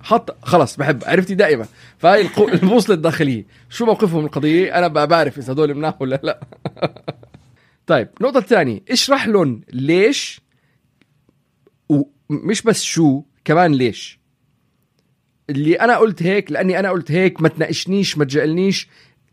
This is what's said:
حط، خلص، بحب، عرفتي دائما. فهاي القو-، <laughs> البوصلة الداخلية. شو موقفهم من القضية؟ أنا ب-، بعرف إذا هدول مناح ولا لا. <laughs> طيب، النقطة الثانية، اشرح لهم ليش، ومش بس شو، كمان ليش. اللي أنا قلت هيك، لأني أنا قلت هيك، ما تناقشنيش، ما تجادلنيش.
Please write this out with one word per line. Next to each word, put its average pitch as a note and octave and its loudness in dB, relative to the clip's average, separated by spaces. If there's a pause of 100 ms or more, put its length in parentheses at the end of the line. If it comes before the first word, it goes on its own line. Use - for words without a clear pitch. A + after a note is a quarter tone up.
حط، - -4
خلص، E3 2
بحب، C3+ -2
عرفتي F3+ 0
دائما. D#3 2 (320)
فهاي F#3 4
القو-، - 0
<laughs> F3+ 2
البوصلة G#3 4
الداخلية. D3+ -2 (240)
شو A#3 -6
موقفهم G3 0
من D3+ -2
القضية؟ D#3 0
أنا F3 2
ب-، D3 0
بعرف D3+ -2
إذا B2+ -10
هدول C#3+ -2
مناح D3+ -6
ولا C3 -4
لا. - -8 (760)
<laughs> - -20
طيب، C3 0 (120)
النقطة C4 0
الثانية، E3 2 (100)
اشرح B3 0
لهم E3 0 (120)
ليش، F3 0 (1500)
ومش D3+ -4
بس A3 0
شو، D3 2 (220)
كمان E3 4
ليش. B2+ -4 (1300)
اللي D3+ 0
أنا A#3+ 4
قلت A3 2
هيك، F#3+ -2
لأني F3+ 0
أنا G3 -2
قلت E3+ -4
هيك، F3+ 0
ما D#3+ 4
تناقشنيش، D#3+ -2
ما D3 0
تجادلنيش. D#3 0 (440)